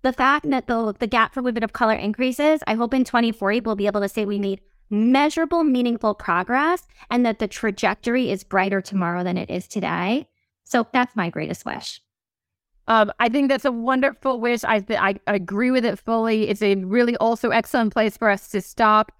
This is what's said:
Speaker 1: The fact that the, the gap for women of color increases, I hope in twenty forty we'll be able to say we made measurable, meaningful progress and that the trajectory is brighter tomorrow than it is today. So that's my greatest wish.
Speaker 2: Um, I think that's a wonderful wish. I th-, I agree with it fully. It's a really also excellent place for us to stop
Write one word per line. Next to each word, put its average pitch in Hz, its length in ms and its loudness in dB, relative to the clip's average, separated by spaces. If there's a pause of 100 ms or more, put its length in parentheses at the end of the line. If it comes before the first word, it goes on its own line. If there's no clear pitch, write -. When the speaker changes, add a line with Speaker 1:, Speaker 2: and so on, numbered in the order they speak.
Speaker 1:
The 254 100 0
fact 285 380 2
that 254 160 -2
the, 226 300 -2
the 233 100 -2
gap 226 260 2
for 269 80 -6
women 240 220 -2
of 220 100 -6
color 220 220 2
increases, 262 720 0
I 220 80 0
hope 233 180 -2
in 262 100 2
twenty 233 300 0
forty 208 260 0
we'll 220 160 -2
be 208 120 0
able 202 140 0
to 196 60 0
say 214 160 -2
we 202 160 -2
made 196 220 -4 (280)
measurable, 294 760 2
meaningful 240 480 0
progress 254 760 -2 (220)
and 247 160 2
that 226 140 -2
the 214 80 -2
trajectory 220 800 -2
is 196 140 -4
brighter 190 360 0
tomorrow 180 440 -2
than 180 140 -2
it - 120 -6
is 175 180 -6
today. 185 600 -4 (340)
So 233 300 -2
that's 247 220 0
my 175 140 -2
greatest 156 360 -8
wish. - 340 -10 (920)
Speaker 2:
Um, 214 300 4
I 240 80 4
think 277 220 2
that's 269 160 0
a 254 60 2
wonderful 254 680 -2
wish. 233 240 -2
I 226 160 2
th-, 202 180 -4
I 196 180 0 (120)
agree 202 440 0
with 254 120 2
it 233 160 -2
fully. 226 480 0
It's 202 140 -2
a 196 140 2
really 233 420 0
also 226 320 0
excellent 226 420 0
place 214 240 0
for 220 140 0
us 196 200 -2
to 196 120 -4
stop 214 580 2